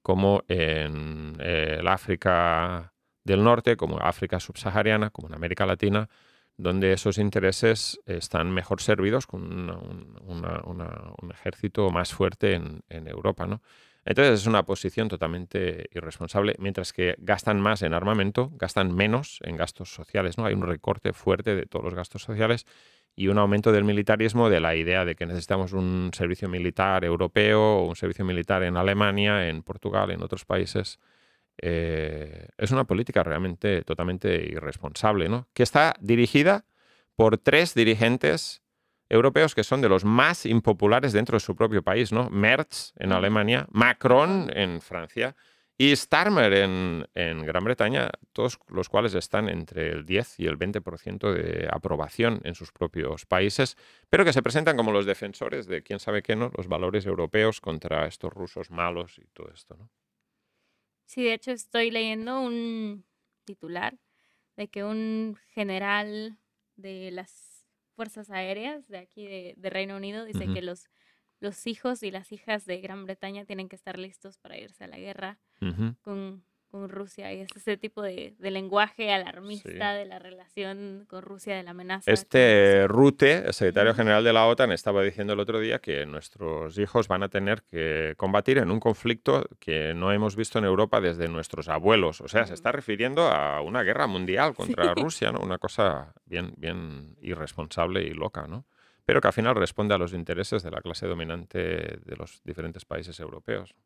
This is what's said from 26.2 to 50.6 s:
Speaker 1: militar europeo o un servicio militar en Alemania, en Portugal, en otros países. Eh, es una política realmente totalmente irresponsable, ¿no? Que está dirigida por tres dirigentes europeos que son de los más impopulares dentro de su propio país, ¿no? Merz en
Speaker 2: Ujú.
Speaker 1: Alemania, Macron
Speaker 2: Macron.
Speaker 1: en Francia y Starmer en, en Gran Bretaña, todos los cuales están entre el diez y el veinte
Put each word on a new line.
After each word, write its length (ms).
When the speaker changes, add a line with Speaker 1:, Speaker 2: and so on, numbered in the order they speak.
Speaker 1:
militar 560
europeo 560
o 280
un 60
servicio 300
militar 380
en 140
Alemania, 720
en 140
Portugal, 480
en 120
otros 220
países. 520
Eh, 840
es 140
una 140
política 380
realmente 600
totalmente 500
irresponsable, 800
¿no? 240
Que 100
está 360
dirigida 680
por 220
tres 380
dirigentes 880
europeos 440
que 120
son 160
de 80
los 160
más 400
impopulares 640
dentro 240
de 60
su 140
propio 280
país, 300
¿no? 160
Merz 680
en 120
Speaker 2:
Ujú. 80
Speaker 1:
Alemania, 520
Macron 760
Speaker 2:
Macron. 120
Speaker 1:
en 240
Francia 540
y 180
Starmer 580
en, 640
en 300
Gran 200
Bretaña, 440
todos 240
los 180
cuales 260
están 360
entre 420
el 140
diez 340
y 80
el 80
veinte 240